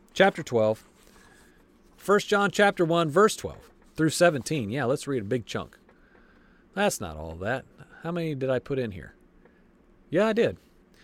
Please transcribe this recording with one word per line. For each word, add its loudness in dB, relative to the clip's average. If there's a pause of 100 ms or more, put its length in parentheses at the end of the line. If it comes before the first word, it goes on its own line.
(140)
chapter 4
twelve, 0 (1080)
First 0
John 2
chapter 4
one, 2
verse 4
twelve -12 (240)
through 2
seventeen. 2
Yeah, -4
let's -2
read -2
a -8
big -4
chunk. -10 (960)
That's -2
not -10
all -10
that. -4 (380)
How -8
many -4
did -4
I 0
put -6
in -4
here? -16 (960)
Yeah, 0
I 0
did. 0 (460)